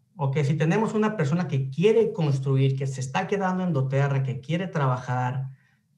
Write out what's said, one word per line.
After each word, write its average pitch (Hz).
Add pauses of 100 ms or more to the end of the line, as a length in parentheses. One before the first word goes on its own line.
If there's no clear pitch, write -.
(160)
ok, 139
si 143
tenemos 202
una 214
persona 165
que 135
quiere 214
construir, 135
que 139
se 135
está 185
quedando 185
en 180
doTERRA, 135
que 135
quiere 175
trabajar, 127 (480)